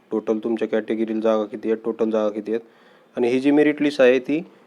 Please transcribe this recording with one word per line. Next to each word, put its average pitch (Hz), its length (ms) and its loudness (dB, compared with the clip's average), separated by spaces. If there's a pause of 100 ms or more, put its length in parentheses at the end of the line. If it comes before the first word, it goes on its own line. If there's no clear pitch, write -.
(120)
टोटल 110 280 -2
तुमच्या 110 280 -2
कॅटेगरीला 110 520 -2
जागा 110 260 0
किती 107 260 -6
आहेत, 110 140 -2
टोटल 113 240 -2
जागा 107 200 0
किती 104 220 -6
आहेत. 113 100 -2 (560)
आणि 120 100 2
ही 127 120 2
जी 143 120 2
मेरिट 147 300 4
लिस्ट 143 200 0
आहे 127 180 6
ती 143 220 -4 (260)